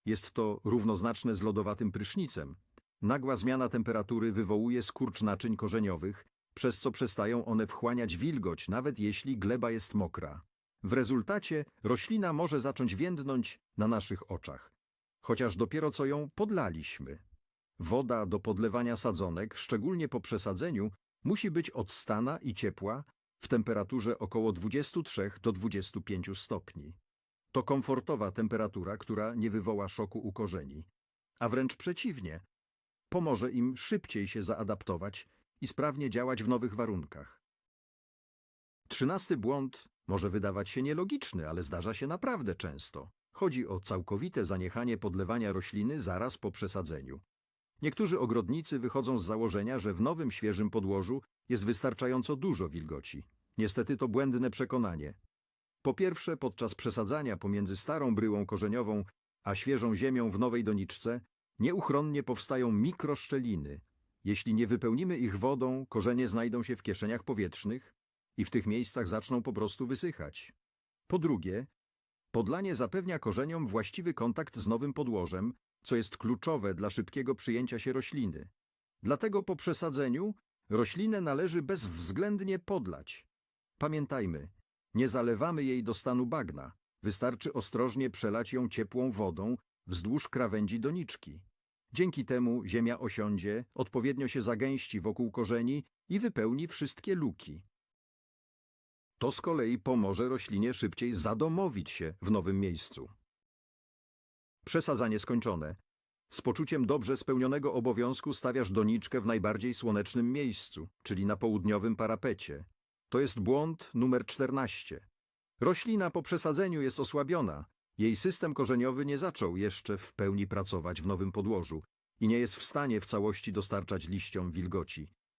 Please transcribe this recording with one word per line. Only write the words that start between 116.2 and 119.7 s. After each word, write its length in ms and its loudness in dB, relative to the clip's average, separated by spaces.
przesadzeniu 600 2
jest 180 0
osłabiona. 640 0
Jej 180 6
system 380 0
korzeniowy 520 2
nie 120 0
zaczął 380 0
jeszcze 420 -2